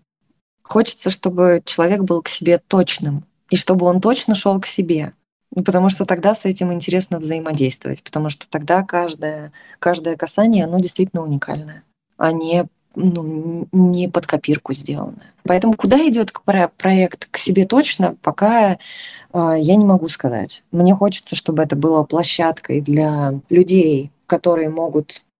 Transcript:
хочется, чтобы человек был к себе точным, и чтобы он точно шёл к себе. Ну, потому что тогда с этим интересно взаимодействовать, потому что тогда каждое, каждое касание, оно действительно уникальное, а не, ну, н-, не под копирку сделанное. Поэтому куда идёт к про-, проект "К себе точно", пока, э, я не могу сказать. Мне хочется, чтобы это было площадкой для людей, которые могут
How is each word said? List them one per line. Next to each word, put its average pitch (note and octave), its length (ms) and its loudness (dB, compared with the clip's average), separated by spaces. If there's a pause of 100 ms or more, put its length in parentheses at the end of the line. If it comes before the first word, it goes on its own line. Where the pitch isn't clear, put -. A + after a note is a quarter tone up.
(600)
хочется, - 480 -2
чтобы F3+ 560 2
человек F#3 360 0
был F3 200 0
к - 60 -12
себе E3+ 300 2 (100)
точным, C#3+ 560 0 (260)
и F#3 60 2
чтобы F#3 300 2
он F3+ 160 2
точно A3+ 340 0
шёл G3 240 0
к F#3+ 80 -8
себе. E3 460 -2 (420)
Ну, F#3 80 -2
потому F#3+ 260 2
что F#3+ 160 -2
тогда F#3 280 0
с - 120 -6
этим F3+ 280 -2
интересно F3+ 460 -4
взаимодействовать, D#3 840 -4
потому D#3 260 -6
что - 200 -10
тогда E3 340 0
каждое, D#3 680 -6 (280)
каждое E3 360 -2
касание, G3+ 500 2
оно F3 140 0
действительно F3+ 420 -2
уникальное, D3+ 600 -8 (340)
а D#3+ 140 0
не, E3 340 -2 (300)
ну, E3+ 280 0
н-, D#3+ 480 -8
не F3+ 360 2
под F3 180 -4
копирку - 480 -2
сделанное. - 680 -10
Поэтому F#3+ 320 2
куда G#3+ 220 2
идёт A#3 340 2
к - 100 -14
про-, F#3+ 340 2
проект F#3 540 0
"К - 80 -8
себе F#3+ 280 2
точно", G3+ 580 0
пока, G3+ 500 2
э, - 40 -2 (840)
я D#3+ 160 4
не G#3 100 6
могу F#3 240 4
сказать. A#2 600 -4
Мне F3+ 240 4
хочется, G3 400 -2
чтобы D#3+ 260 -2
это C#3+ 140 0
было D#3 280 2
площадкой D#3+ 800 -2
для D3 580 0 (100)
людей, E3+ 600 4 (140)
которые E3 440 0
могут D#3 520 -4 (180)